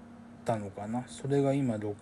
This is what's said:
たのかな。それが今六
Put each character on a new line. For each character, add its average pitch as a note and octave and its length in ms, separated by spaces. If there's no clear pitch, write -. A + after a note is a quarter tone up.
た A2+ 140
の G2+ 120
か G2+ 180
な。 A#2+ 200
そ - 200
れ C#3 140
が C#3 120
今 B2+ 240
六 G#2 240